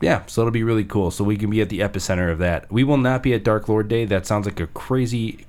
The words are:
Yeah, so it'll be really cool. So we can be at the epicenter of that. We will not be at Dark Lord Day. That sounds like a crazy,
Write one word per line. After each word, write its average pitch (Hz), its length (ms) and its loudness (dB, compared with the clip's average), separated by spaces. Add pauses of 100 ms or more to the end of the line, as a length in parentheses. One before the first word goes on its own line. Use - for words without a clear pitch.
Yeah, 151 260 2
so - 160 0
it'll 117 80 2
be 113 140 0
really 110 200 2
cool. 90 280 0
So - 100 -4
we 104 140 2
can 104 120 -2
be 107 120 2
at 101 80 2
the 85 100 -6
epicenter 92 520 0
of 80 80 -2
that. 87 340 -2
We 120 100 2
will 143 140 4
not 127 260 2
be 127 120 2
at 104 100 -2
Dark 110 240 0
Lord 107 180 2
Day. 113 180 0
That 98 220 0
sounds 104 200 0
like 98 120 -6
a 85 80 -2
crazy, 120 840 -4